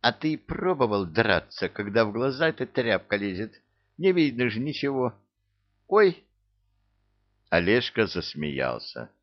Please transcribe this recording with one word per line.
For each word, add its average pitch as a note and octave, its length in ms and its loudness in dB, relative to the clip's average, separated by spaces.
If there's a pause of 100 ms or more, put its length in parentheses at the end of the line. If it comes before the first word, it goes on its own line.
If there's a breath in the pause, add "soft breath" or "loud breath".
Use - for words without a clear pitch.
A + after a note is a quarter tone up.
«А - 100 4
ты D#3 260 -4
пробовал B2+ 680 0
драться, F2+ 640 0
когда G#2 340 0
в G#2 80 0
глаза C3 380 -2
эта C#3+ 160 -6
тряпка A2 500 -2
лезет? G2+ 460 -6 (360)
Не F#3 140 2
видно C3 380 2
же G#2 100 -4
ничего». C3+ 540 -2 (760)
«Ой!» G3 340 4 (1300)
Олежка G#2 560 2
засмеялся. C2+ 1040 -6 (140)